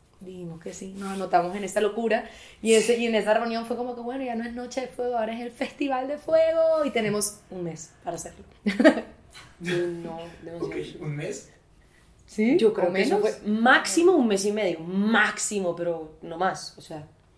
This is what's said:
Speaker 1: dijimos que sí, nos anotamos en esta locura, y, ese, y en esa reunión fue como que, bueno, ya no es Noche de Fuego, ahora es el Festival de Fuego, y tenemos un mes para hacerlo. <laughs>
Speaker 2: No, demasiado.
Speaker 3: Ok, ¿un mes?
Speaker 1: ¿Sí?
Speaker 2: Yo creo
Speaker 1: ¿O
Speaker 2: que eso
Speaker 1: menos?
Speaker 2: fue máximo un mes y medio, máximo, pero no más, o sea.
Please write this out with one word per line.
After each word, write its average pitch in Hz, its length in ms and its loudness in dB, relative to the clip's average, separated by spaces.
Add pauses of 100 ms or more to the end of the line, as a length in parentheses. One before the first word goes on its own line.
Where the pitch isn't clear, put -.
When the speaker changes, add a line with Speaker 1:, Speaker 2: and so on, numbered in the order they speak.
(200)
Speaker 1:
dijimos 180 400 -14
que 190 140 -12
sí, 190 240 -14
nos 196 140 -8
anotamos 180 440 2
en 202 60 -6
esta - 180 -2
locura, 220 480 0 (320)
y, 220 140 4
ese, 220 240 4
y 233 80 0
en 226 80 0
esa 208 200 2
reunión 226 320 0
fue 240 100 -4
como 247 180 -6
que, 240 60 -12
bueno, 254 240 -8
ya 247 100 -4
no 226 100 -6
es 233 80 -8
Noche 247 300 -8
de 247 60 -8
Fuego, 247 280 -4
ahora 220 160 -2
es 233 100 -8
el 240 100 -10
Festival 269 560 -4
de 294 100 -6
Fuego, 320 680 4
y 269 60 0
tenemos 214 480 0 (120)
un 185 120 -8
mes 160 300 -8 (100)
para 165 140 -6
hacerlo. - 280 -14 (200)
<laughs> 220 500 4 (440)
Speaker 2:
No, 170 600 -4 (240)
demasiado. 165 240 -8
Speaker 3:
Ok, - 80 -8 (260)
¿un 147 160 -6
mes? 170 340 -8 (760)
Speaker 1:
¿Sí? 240 320 2
Speaker 2:
Yo 220 160 6
creo 175 160 2
Speaker 1:
¿O - 20 -2
Speaker 2:
que 190 100 2
eso 269 160 2
Speaker 1:
menos? - 200 0
Speaker 2:
fue 208 120 -6
máximo 302 600 6
un 277 160 4
mes 196 160 2
y 208 80 2
medio, 185 280 -2
máximo, 202 920 0
pero 165 480 -6
no 165 140 -12
más, 170 400 -4
o 151 60 -20
sea. 151 240 -14 (320)